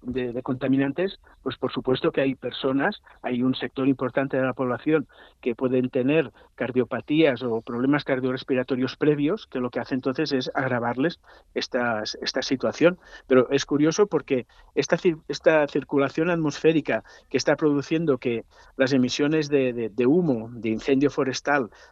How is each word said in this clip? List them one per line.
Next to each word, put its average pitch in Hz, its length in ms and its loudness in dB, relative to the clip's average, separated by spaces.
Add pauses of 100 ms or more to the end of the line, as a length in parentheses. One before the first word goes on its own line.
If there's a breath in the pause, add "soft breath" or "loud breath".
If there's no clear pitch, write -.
de, 123 320 -6
de 123 100 -6
contaminantes, 139 800 -2 (220 soft breath)
pues 127 160 -6
por 127 120 -4
supuesto 131 400 -2
que 147 120 0
hay 135 140 0
personas, 139 680 -2 (180 soft breath)
hay 123 220 -4
un 131 120 2
sector 131 320 -4
importante 135 520 -2
de 131 60 2
la 131 100 -2
población 135 540 -2 (340 loud breath)
que 120 120 -2
pueden 127 360 0
tener 135 420 0 (220 soft breath)
cardiopatías 127 880 0
o 113 180 -2
problemas 135 440 0
cardiorrespiratorios 127 920 -2
previos, 147 500 0
que 131 140 -6
lo 123 80 -2
que 123 120 -6
hace 127 140 -6
entonces 135 380 -2
es 131 220 -2
agravarles 127 680 -2 (340 soft breath)
esta, 120 480 -2 (200)
esta 131 180 -4
situación. 135 580 2 (280 loud breath)
Pero 131 240 4
es 139 160 0
curioso 156 400 2
porque 131 400 -2 (280 soft breath)
esta 160 220 0
cir-, 165 320 2
esta 151 400 2
circulación 143 600 0
atmosférica 156 760 0 (240 loud breath)
que - 80 -2
está 143 200 0
produciendo 151 600 0
que 117 300 -4 (320 soft breath)
las 135 160 2
emisiones 147 560 0
de, 131 240 2
de, 117 160 -4
de 120 160 0
humo, 135 440 2
de 113 200 -6
incendio 135 400 2
forestal 131 580 -2 (240 loud breath)